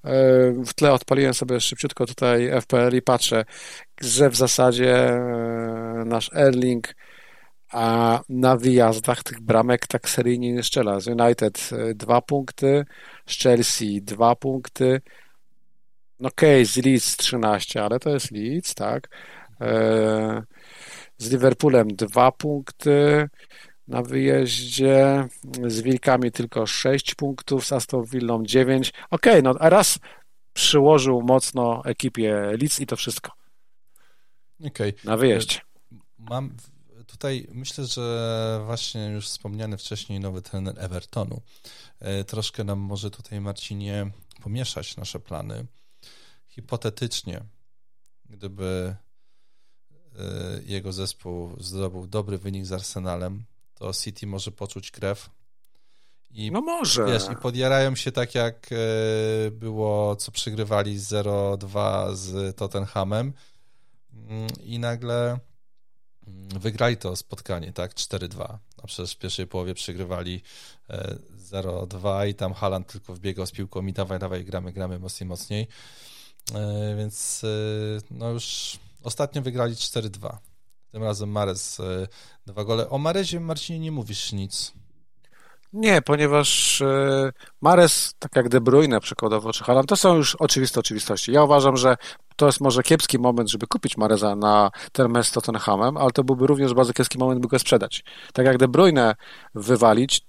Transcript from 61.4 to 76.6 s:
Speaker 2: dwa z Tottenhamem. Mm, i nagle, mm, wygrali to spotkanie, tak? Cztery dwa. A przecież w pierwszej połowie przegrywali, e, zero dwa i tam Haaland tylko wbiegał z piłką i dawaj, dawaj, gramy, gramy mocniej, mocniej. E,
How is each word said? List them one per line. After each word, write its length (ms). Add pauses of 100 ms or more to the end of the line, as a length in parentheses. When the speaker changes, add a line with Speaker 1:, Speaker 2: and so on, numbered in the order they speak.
Speaker 2:
dwa 580
z 420
Tottenhamem. 760 (800)
Mm, 340 (160)
i 160
nagle, 600 (880)
mm, 220 (100)
wygrali 380
to 180
spotkanie, 580
tak? 200
Cztery 340
dwa. 320 (240)
A 40
przecież 280
w 20
pierwszej 300
połowie 260
przegrywali, 680 (480)
e, 260 (200)
zero 520
dwa 380
i 100
tam 180
Haaland 380
tylko 220
wbiegał 320
z 60
piłką 340
i 80
dawaj, 260
dawaj, 260
gramy, 280
gramy 260
mocniej, 280
mocniej. 400 (880)
E, 420